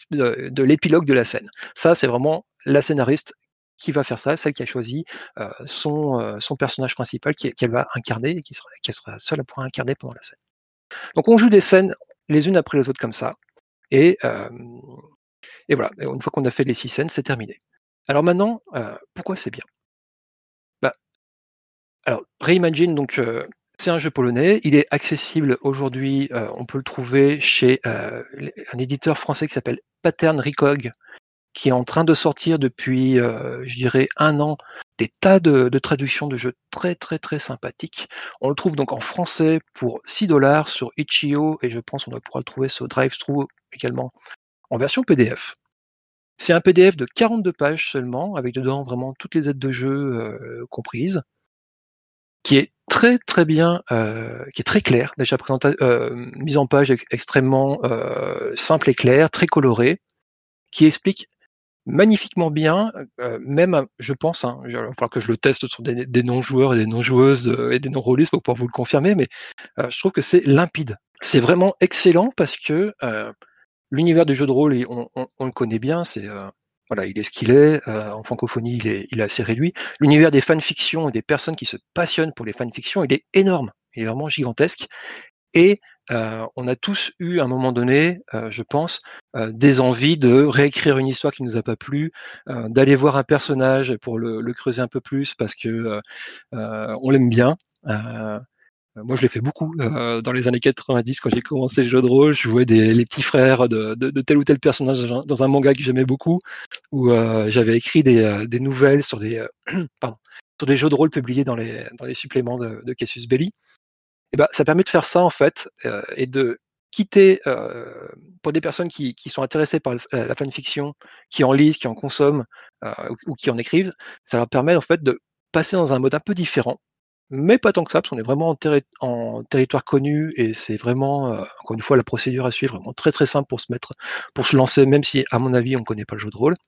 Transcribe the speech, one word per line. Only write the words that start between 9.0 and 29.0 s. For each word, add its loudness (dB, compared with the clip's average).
seule -6
à -12
pouvoir -12
incarner -6
pendant -14
la -20
scène. -20
Donc 0
on 8
joue 8
des 10
scènes 4
les 2
unes 2
après 0
les 2
autres -6
comme -6
ça, -6
et, 6
euh, -6
et 0
voilà. -4
Et -8
une -8
fois -6
qu'on -2
a 2
fait -2
les 0
six -8
scènes, -6
c'est -6
terminé. -8
Alors 2
maintenant, 2
euh, -8
pourquoi -10
c'est -10
bien ? -16
Bah, -2
alors, -4
Reimagine, 2
donc, -4
euh, -6
c'est -2
un -2
jeu -4
polonais. 2
Il 4
est 6
accessible -2
aujourd'hui. -4
Euh, -6
on -12
peut -10
le -6
trouver 2
chez, 4
euh, -8
un -10
éditeur -2